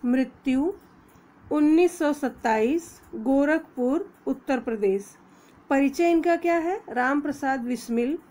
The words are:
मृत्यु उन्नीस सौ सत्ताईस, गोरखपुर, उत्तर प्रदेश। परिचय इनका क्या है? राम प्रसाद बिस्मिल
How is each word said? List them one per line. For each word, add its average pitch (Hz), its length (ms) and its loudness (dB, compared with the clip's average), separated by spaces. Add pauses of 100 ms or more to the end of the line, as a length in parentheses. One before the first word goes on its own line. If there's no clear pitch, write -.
मृत्यु 262 680 0 (760)
उन्नीस 311 480 4
सौ 294 140 0
सत्ताईस, 247 880 -2 (140)
गोरखपुर, 277 1000 0 (140)
उत्तर 269 320 -4
प्रदेश। 202 460 -2 (640)
परिचय 277 420 2
इनका 339 240 4
क्या 339 200 0
है? 349 340 -2
राम 254 320 0
प्रसाद 285 380 -4
बिस्मिल 240 600 -4 (120)